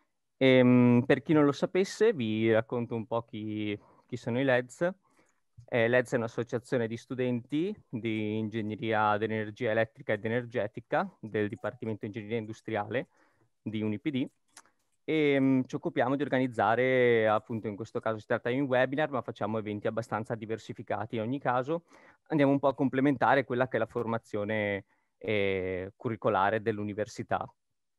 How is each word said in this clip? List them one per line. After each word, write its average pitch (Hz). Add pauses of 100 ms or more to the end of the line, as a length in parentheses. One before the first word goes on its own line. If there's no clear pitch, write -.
(380)
Ehm, 123
per 135
chi -
non 151
lo 143
sapesse, 190
vi 113
racconto 117
un 110
po' 113
chi, 107 (280)
chi 120
sono 120
i 139
leds. 127 (720)
Eh, 117
leds 123
è -
un'associazione 117
di 117
studenti 127 (120)
di 107
ingegneria 107
dell'energia 110
elettrica 113
ed 104
energetica 120 (120)
del 107
Dipartimento 107
Ingegneria 107
Industriale 110 (520)
di 107
unipd. 123 (840)
E, 147
mm, 135
ci -
occupiamo 131
di 135
organizzare, 123
appunto, 110
in 104
questo 113
caso 110
si 101
tratta 117
di 127
un 143
webinar, 131
ma 131
facciamo 110
eventi 104
abbastanza 113
diversificati. 107
In 113
ogni 123
caso 131 (440)
andiamo 143
un 139
po' 139
a 135
complementare 131
quella 123
che -
è -
la 113
formazione, 107 (340)
eh, 95
curricolare 107
dell'università. 104 (500)